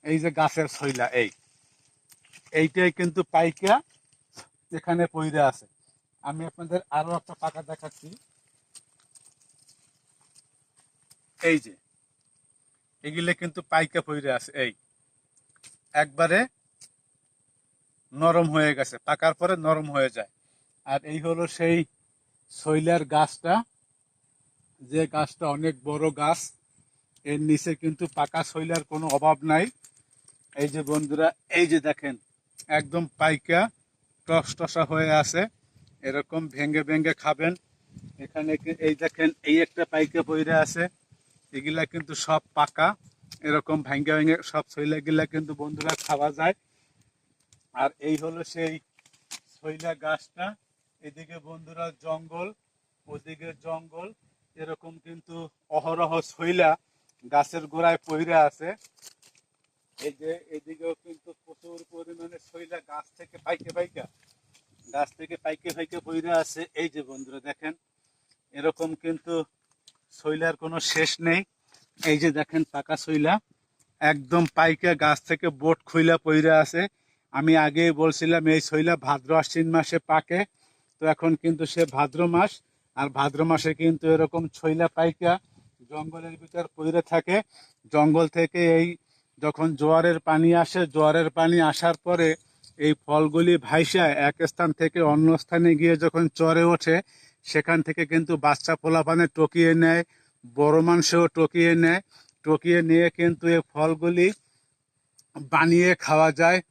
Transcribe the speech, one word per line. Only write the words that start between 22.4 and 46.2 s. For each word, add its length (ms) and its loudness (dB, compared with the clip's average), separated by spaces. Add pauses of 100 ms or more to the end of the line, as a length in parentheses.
ছইলার 440 0 (120)
গাছটা, 380 0 (1300)
যে 200 -4 (140)
গাছটা 300 -4 (100)
অনেক 200 -4 (140)
বড় 180 -2 (140)
গাছ, 180 0 (880)
এর 140 -4 (100)
নিচে 220 0 (120)
কিন্তু 200 -4 (140)
পাকা 240 -2 (100)
ছইলার 400 -6
কোনো 140 -8 (120)
অভাব 200 2 (140)
নাই। 140 2 (960)
এই 120 -2
যে 80 -6 (100)
বন্ধুরা, 360 0 (300)
এই 140 4
যে 160 2
দেখেন, 280 -6 (640)
একদম 240 -4 (160)
পাইকা 420 2 (680)
টসটসা 640 -2
হয়ে 200 0 (100)
আছে, 200 -2 (640)
এরকম 340 -6 (140)
ভেঙে 340 -2
ভেঙে 240 0 (100)
খাবেন। 300 -2 (720)
এখানে 260 -6 (100)
কি-, 260 -8
এই 160 0
দেখেন, 260 -2 (200)
এই 160 4
একটা 260 -6
পাইকা 380 -2
পইরা 260 -2 (100)
আছে, 180 -6 (680)
এগুলা 300 -4 (100)
কিন্তু 200 -10 (120)
সব 160 0 (160)
পাকা, 300 0 (600)
এরকম 300 -2 (100)
ভেঙে 300 -2
ভেঙে 180 4 (160)
সব 120 -4 (100)
ছইলাগুলা 500 -2 (100)
কিন্তু 180 -6 (100)
বন্ধুরা 320 -6 (120)
খাওয়া 240 0 (100)